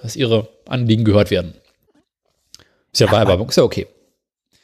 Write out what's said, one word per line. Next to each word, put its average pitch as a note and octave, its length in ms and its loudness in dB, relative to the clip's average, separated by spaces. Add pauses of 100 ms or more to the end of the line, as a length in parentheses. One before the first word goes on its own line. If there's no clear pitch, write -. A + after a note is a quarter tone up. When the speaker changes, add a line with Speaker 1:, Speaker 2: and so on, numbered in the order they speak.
Speaker 1:
dass A#2 140 -12
ihre A2+ 320 -2 (180)
Anliegen A#2 380 0
gehört G#2+ 260 2
werden. G2+ 240 -4 (1400)
Ist - 80 -2
ja A2 80 4
Speaker 2:
Aber G#2 100 2
Speaker 1:
Wahlwerbung, G2 300 0
ist - 80 -8
ja D3+ 60 4
okay. G#2 240 -2 (760)